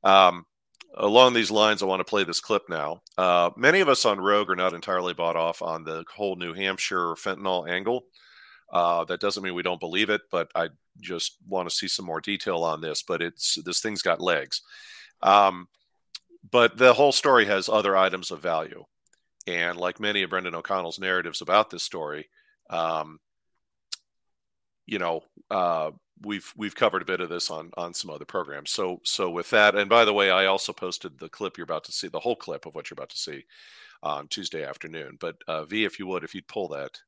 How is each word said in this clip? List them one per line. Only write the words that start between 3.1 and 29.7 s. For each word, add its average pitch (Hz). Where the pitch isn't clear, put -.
Uh, 87
many 151
of 165
us 131
on 101
Rogue 101
are 90
not 90
entirely 90
bought 85
off 85
on 82
the 80
whole 98
New 87
Hampshire 92
fentanyl 92
angle. 98
Uh, 85
that 87
doesn't 101
mean 92
we 87
don't 90
believe 95
it, 104
but 85
I 85
just 92
wanna 90
see -
some -
more 80
detail 92
on 78
this. 78
But 85
it's, -
this 87
thing's 107
got 85
legs. 85
Um, 95
but 120
the 127
whole 139
story 123
has 98
other 101
items 92
of 82
value. 80
And 87
like 90
many 104
of 85
Brendan 90
O'Connell's 85
narratives 90
about 104
this -
story, 76
um, 80
you 104
know, 85
uh, 82
we've, 104
we've 104
covered 98
a -
bit 90
of 87
this 85
on, 82
on 87
some -
other 73
programs. 73
So, 92
so 92
with 85
that, 104